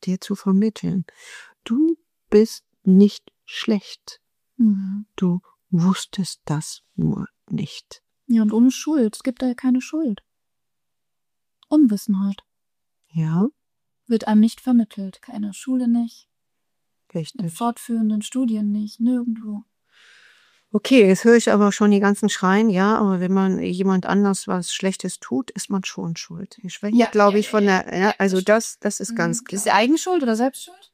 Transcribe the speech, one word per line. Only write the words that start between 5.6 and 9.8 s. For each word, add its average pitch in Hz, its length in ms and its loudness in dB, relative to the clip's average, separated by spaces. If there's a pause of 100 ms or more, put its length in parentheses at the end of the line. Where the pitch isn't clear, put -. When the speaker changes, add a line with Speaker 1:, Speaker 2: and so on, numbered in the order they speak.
Speaker 1:
wusstest 180 760 -2
das - 380 -8 (120)
nur 156 320 -4 (220)
nicht. - 540 -10 (240)
Speaker 2:
Ja, 226 160 2
und 214 100 0
ohne 240 180 4
Schuld. 254 440 -2
Es - 80 -18
gibt 254 180 -6
da 254 60 -2
ja 247 60 -2
keine 254 280 -2